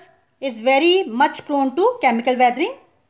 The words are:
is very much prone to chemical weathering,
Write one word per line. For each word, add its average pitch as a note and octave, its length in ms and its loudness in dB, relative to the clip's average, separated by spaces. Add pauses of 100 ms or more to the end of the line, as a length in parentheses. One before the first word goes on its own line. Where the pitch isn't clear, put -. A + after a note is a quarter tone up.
(400)
is A#3+ 200 -8
very D#4+ 440 2
much C#4+ 420 -2
prone C4+ 300 0
to A#4+ 260 0
chemical B3 340 0
weathering, B3+ 380 0 (360)